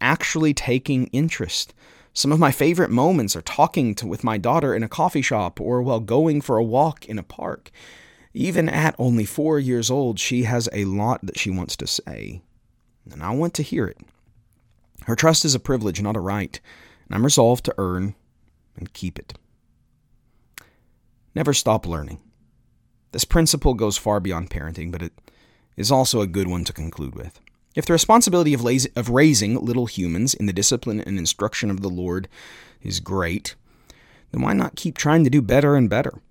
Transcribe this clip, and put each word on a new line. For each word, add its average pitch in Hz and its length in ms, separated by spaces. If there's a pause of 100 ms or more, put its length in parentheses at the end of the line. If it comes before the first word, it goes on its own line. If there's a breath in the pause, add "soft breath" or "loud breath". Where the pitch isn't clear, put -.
actually 151 520
taking 131 540
interest. - 680 (400 soft breath)
Some 139 200
of 160 80
my 143 100
favorite 165 400
moments 127 460
are 85 60
talking 143 520
to, 107 140
with 95 160
my 110 140
daughter 127 360
in 110 80
a 110 60
coffee 160 340
shop 101 380
or 123 200
while 123 200
going 143 400
for 123 160
a 117 80
walk 135 420
in 107 120
a 90 40
park. - 480 (640 loud breath)
Even 170 340
at 151 300
only 120 260
four 151 360
years 123 280
old, 127 300
she 123 240
has 117 300
a 101 120
lot 104 380
that 95 160
she 104 100
wants 92 280
to - 100
say, 55 560 (680)
and 73 120
I 92 80
want 156 240
to 156 80
hear - 240
it. - 140 (1040)
Her 117 100
trust 160 300
is 139 100
a 123 60
privilege, 107 420
not 107 140
a 101 40
right, 98 400 (460 soft breath)
and - 80
I'm 107 100
resolved 123 420
to - 120
earn 92 380 (600)
and 87 160
keep 90 260
it. - 160 (2000 loud breath)
Never 147 180
stop - 320
learning. 78 340 (920)
This - 120
principle 156 500
goes 104 220
far 104 220
beyond 90 320
parenting, 82 400
but 85 120
it 85 100 (640 soft breath)
is 107 160
also 127 280
a 101 60
good 92 220
one 87 160
to - 80
conclude 76 420
with. - 260 (380)
If - 80
the 170 60
responsibility 175 640
of 120 100
laz-, 123 320
of 117 120
raising 120 460
little 120 320
humans 92 480
in 104 120
the 98 60
discipline 107 480
and 98 160
instruction 101 540
of 95 100
the 98 80
Lord 90 400 (540 loud breath)
is 92 160
great, 92 560 (800 soft breath)
then - 100
why - 100
not - 220
keep - 240
trying 156 240
to 131 80
do 143 100
better 143 360
and 120 120
better? 120 320 (100)